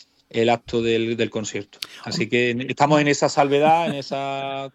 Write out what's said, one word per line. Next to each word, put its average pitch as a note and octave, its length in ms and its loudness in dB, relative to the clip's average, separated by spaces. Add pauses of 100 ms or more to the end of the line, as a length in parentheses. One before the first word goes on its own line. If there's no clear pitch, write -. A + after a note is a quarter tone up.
(300)
el A#2 200 2
acto A#2 320 0
del, A2+ 360 0
del A2+ 120 -2
concierto. G#2 500 -10 (240)
Así A#2+ 260 -6
que A#2+ 220 2
en, A#2+ 100 -4
estamos C#3+ 400 2
en D3 60 0
esa C#3+ 220 2
salvedad, D3 580 2
en D3 80 -4
esa C#3 800 -8